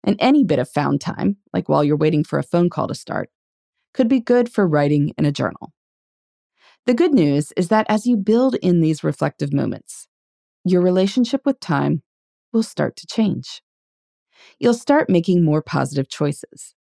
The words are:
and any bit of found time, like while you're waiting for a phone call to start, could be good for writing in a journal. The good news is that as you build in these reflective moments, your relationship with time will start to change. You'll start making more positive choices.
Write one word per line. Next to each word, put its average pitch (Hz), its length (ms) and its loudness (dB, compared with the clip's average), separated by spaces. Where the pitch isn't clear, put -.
and - 160 0
any 277 240 4
bit 160 160 0
of 127 100 -2
found 143 320 -2
time, - 360 -4
like - 140 -4
while 147 160 2
you're 147 120 0
waiting 156 280 0
for 147 140 -4
a 139 40 -2
phone 175 260 0
call - 200 -4
to - 60 -6
start, - 360 -8
could 247 140 2
be 262 120 2
good 240 320 0
for 202 140 2
writing 147 500 0
in - 80 -2
a 143 80 2
journal. - 400 -8
The 247 80 0
good 302 220 2
news 147 420 2
is 175 120 -2
that 214 200 2
as 214 180 -2
you 247 100 2
build 233 400 2
in 175 240 2
these 156 240 0
reflective 147 480 -4
moments, - 560 -6
your 180 180 2
relationship 196 640 0
with 269 140 -2
time 143 420 -2
will 226 120 0
start - 320 -4
to - 100 -20
change. - 560 -4
You'll 233 160 2
start 285 340 2
making 175 360 4
more 151 180 2
positive 139 460 -2
choices. - 680 -8